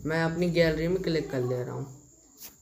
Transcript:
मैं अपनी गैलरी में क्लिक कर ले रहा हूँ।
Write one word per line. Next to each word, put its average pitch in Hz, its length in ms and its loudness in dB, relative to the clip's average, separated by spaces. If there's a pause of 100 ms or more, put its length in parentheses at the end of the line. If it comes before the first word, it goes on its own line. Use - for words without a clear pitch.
मैं 160 200 0
अपनी 165 260 2
गैलरी 165 380 4
में 185 160 0
क्लिक 165 280 0
कर 131 100 0
ले 123 140 0
रहा 123 180 -4
हूँ। 127 120 -6 (760)